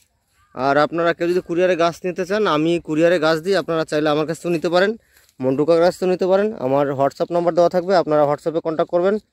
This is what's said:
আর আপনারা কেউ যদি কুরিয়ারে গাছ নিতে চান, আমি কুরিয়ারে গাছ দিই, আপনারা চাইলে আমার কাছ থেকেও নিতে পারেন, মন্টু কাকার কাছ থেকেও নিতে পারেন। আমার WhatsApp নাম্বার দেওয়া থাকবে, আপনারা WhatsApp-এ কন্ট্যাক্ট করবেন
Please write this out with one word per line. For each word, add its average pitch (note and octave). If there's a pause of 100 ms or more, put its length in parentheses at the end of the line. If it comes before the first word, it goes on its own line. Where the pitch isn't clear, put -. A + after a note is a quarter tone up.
(540)
আর C#3
আপনারা E3
কেউ E3+
যদি F3+
কুরিয়ারে F3+
গাছ E3
নিতে F3+
চান, G3+
আমি E3
কুরিয়ারে E3+
গাছ D#3+
দিই, F#3
আপনারা D#3+
চাইলে D3+
আমার D3+
কাছ D#3+
থেকেও F3
নিতে E3+
পারেন, F3+ (480)
মন্টু C3+
কাকার E3
কাছ F3
থেকেও F#3
নিতে F#3
পারেন। G3
আমার C#3
WhatsApp C#3
নাম্বার F3
দেওয়া E3+
থাকবে, F3+
আপনারা D3+
WhatsApp-এ D3
কন্ট্যাক্ট D#3+
করবেন F3+ (160)